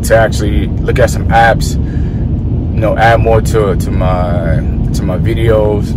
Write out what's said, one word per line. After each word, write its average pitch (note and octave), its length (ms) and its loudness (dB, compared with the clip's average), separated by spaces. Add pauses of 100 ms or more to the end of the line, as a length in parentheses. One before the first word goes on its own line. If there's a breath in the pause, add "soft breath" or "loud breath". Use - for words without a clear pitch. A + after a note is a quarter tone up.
to A2+ 100 0
actually - 540 0
look - 320 -2
at A#2 100 2
some - 200 -2
apps, - 460 2 (960 loud breath)
you - 80 -2
know, G2+ 160 0
add A2+ 240 2
more A2+ 180 4
to, G#2+ 380 0
to - 140 -2
my, F2+ 640 0 (360)
to - 100 -2
my F2+ 140 -2
videos A2 800 0